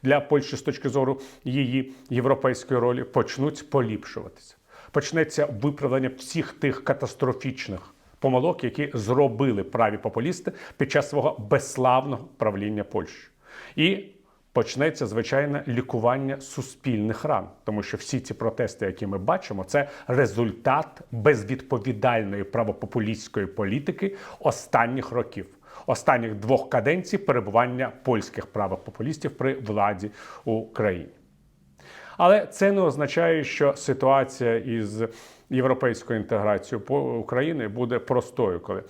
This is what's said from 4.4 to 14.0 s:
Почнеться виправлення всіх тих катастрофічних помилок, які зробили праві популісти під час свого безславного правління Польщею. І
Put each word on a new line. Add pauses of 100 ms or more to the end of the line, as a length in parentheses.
Почнеться (160)
виправлення
всіх
тих
катастрофічних (260)
помилок,
які
зробили
праві
популісти (260)
під
час
свого
безславного (100)
правління
Польщею. (460)
І (480)